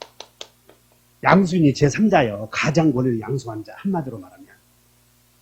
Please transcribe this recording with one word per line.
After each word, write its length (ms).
양수인이 500
제삼 360
자예요. 420
가장 420
권리를 260
양수한 440
자. 120
한마디로 440
말하면. 280